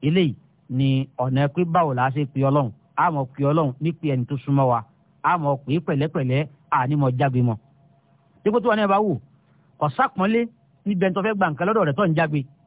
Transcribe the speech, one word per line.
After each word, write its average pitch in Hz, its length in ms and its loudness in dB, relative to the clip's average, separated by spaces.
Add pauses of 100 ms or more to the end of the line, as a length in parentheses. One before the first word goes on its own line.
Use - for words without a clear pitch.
Eléyìí 156 320 2 (360)
ni 131 180 0 (260)
ọ̀nà 131 340 0
pé 147 140 -4
báwo 170 300 0
la 123 180 0
ṣe 139 160 -4
pe 131 140 -6
Ọlọ́run. 135 300 2 (200)
A 151 160 0
mọ̀ 147 200 -2
pe 135 180 -8
Ọlọ́run 147 320 2
ní 156 160 -2
pe 165 160 -8
ẹni 131 180 -2
tó 147 100 -6
súnmọ́ 139 320 0
wa. 120 100 2 (460)
A 151 100 4
mọ̀ 143 220 0
pé 131 240 -6
pẹ̀lẹ́pẹ̀lẹ́, 147 680 -2 (200)
a 131 200 0
ní 139 100 0
mọ̀ 139 140 2
jágbe 127 320 0
mọ́. 120 140 0 (880)
Dípò 214 140 2
tí 233 100 -2
wọn 214 80 4
náà 208 120 0
bá 196 100 4
wò, 208 160 0 (680)
kò 151 80 0
sápọ́nlé 220 520 0 (460)
níbi 196 180 0
ẹni 185 100 0
tó 196 80 -2
fẹ́ 220 120 0
gba 190 140 0
nǹkan 160 200 -2
lọ́dọ̀ 220 180 2
rẹ̀ 139 100 0
tó 208 80 0
ń 160 100 2
jágbe. 151 260 0 (260)